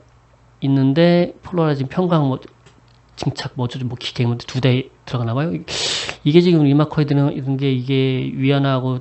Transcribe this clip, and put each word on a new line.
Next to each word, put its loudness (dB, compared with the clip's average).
있는데 4
폴라라이징 -2
평강 0
뭐 -2
증착 -6
뭐 -2
어쩌고 -6
뭐 -8
기계 -4
뭐 0
두 -8
대 2
들어가나 -4
봐요. -2
이게 6
지금 4
리마커에 2
드는 0
이런 -4
게 -2
이게 -2
위안화하고 0